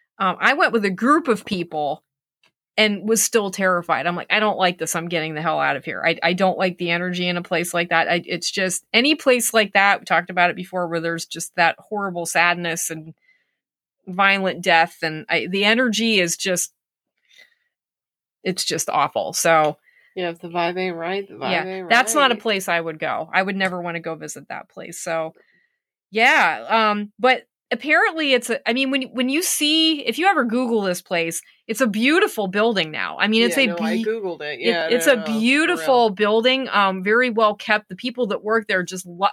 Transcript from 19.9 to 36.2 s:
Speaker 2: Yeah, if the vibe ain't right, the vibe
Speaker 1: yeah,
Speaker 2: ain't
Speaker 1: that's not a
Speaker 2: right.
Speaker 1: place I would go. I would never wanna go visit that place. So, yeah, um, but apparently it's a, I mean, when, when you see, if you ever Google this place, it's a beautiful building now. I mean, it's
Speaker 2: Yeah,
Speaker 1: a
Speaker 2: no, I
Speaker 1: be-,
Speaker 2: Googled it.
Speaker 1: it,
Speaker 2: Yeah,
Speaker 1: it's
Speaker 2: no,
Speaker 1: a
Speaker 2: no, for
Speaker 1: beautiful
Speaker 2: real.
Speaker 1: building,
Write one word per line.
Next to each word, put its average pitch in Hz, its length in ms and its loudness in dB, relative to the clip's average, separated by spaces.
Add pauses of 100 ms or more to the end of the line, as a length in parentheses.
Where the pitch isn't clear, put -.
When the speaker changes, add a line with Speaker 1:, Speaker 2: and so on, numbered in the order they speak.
Speaker 2:
Yeah, 180 160 -6
if 170 80 -10
the 175 100 -12
vibe 175 300 -2
ain't 185 180 -4
right, 185 300 -6
the 208 80 -20
vibe 208 160 -6
Speaker 1:
yeah, 165 140 0
Speaker 2:
ain't 185 240 -8
Speaker 1:
that's 233 260 2
not 277 160 4
a 240 40 0
Speaker 2:
right. 220 80 -8
Speaker 1:
place 196 260 -2
I 170 120 0
would 160 200 -8
go. 143 320 -4
I 185 100 2
would 190 140 -4
never 185 260 -2
wanna 170 160 -6
go 165 160 -8
visit 151 360 -14
that - 180 -12
place. - 320 -16
So, 165 340 -4 (800)
yeah, 208 560 4
um, 208 500 2
but 233 280 2 (240)
apparently 311 640 2
it's 247 160 2
a, - 180 -4
I 233 60 0
mean, 262 180 -2
when, 269 120 -2 (100)
when 247 160 -2
you 285 140 0
see, 320 640 2
if 240 120 -4
you 339 80 2
ever 349 200 4
Google 233 340 0
this 180 220 -2
place, 165 400 -4 (240)
it's 226 160 -4
a 254 40 4
beautiful 233 640 2
building 196 420 0
now. 92 280 -6
I 202 100 2
mean, 220 140 4
it's 233 160 2
Speaker 2:
Yeah, 269 60 4
Speaker 1:
a - 20 4
Speaker 2:
no, 202 120 -2
I 220 180 -2
Speaker 1:
be-, 226 100 -2
Speaker 2:
Googled 208 340 -4
it. 147 200 -8
Speaker 1:
it, 233 80 -2
Speaker 2:
Yeah, 170 200 0
Speaker 1:
it's 240 180 0
Speaker 2:
no, 294 60 8
Speaker 1:
a 254 40 2
Speaker 2:
no, 208 100 -2
for 220 60 -2
Speaker 1:
beautiful 269 720 2
Speaker 2:
real. 214 100 2
Speaker 1:
building, 226 560 2